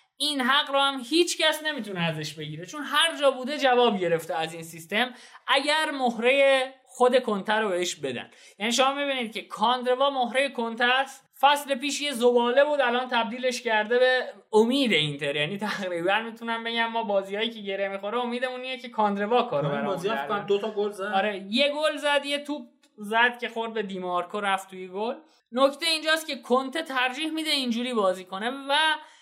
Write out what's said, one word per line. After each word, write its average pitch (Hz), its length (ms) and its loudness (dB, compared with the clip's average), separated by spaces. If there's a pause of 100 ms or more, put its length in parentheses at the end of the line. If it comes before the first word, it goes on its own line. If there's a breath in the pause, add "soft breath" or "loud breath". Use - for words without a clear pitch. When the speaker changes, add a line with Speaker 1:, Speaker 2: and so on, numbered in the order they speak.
(160 loud breath)
Speaker 1:
این 285 240 -2
حق 277 300 2
رو 277 80 2
هم 277 260 2
هیچ 339 340 2
کس 311 240 2
نمی‌تونه 208 380 -6
ازش 156 340 -2
بگیره، 156 320 -12
چون 302 160 -10
هر 294 380 2
جا 285 100 6
بوده 254 280 -6
جواب 247 400 6
گرفته 170 360 0
از 160 200 -4
این 165 80 -12
سیستم 202 520 -4 (320 loud breath)
اگر 302 440 2
مهرهٔ 262 840 2 (120)
خود 247 360 4
کنته 214 300 -2
رو 220 160 2
بهش 180 260 -2
بدن. 127 360 -8 (280 loud breath)
یعنی 220 140 -2
شما 262 220 4
می‌بینید 262 380 -4
که 190 100 -8
کاندروا 247 680 0
مهرهٔ 262 380 0
کنته 233 360 -4
است. 262 400 0 (160)
فصل 285 340 4
پیش 269 260 -4
یه 285 120 -2
زباله 240 520 4
بود، 294 160 2
الان 247 300 0
تبدیلش 247 520 -2
کرده 220 360 2
به 254 260 4 (280)
امید 233 400 4
اینتر. 147 440 0
یعنی 156 220 -2
تقریباً 190 640 -2
می‌تونم 226 440 -8
بگم 233 220 -2
ما 226 160 -4
بازیایی 202 480 -2
که 220 100 -14
گره 196 280 -4
می‌خوره، 202 300 -4
امیدمون 247 420 -4
اینه 254 180 -8
که 247 100 -14
کاندروا 202 540 0
کارو 147 260 -2
Speaker 2:
من 143 60 -2
Speaker 1:
برامون 143 200 -2
Speaker 2:
بازی 180 140 -4
Speaker 1:
در 226 80 -2
Speaker 2:
فکر 233 100 -4
کنم 214 80 -2
Speaker 1:
میاره. 202 140 -6
Speaker 2:
دو 202 100 4
تا 220 120 -4
گل 202 200 -2
زد. 196 240 -6
Speaker 1:
آره، 196 360 0
یه 285 220 2
گل 302 240 0
زد، 285 300 0
یه 285 120 -2
توپ 285 240 -8 (340)
زد 226 440 2
که 240 80 -6
خورد 226 240 -6
به 214 100 -4
دیمارکو، 180 580 -4
رفت 196 300 -2
توی 185 180 -14
گل. 214 260 -6 (380 soft breath)
نکته 277 340 2
اینجاست 320 400 0
که 294 100 -6
کنته 262 460 0
ترجیح 262 480 -2
می‌ده 311 200 -4
اینجوری 247 440 -2
بازی 190 300 0
کنه 190 260 -6
و 277 240 -4 (480 loud breath)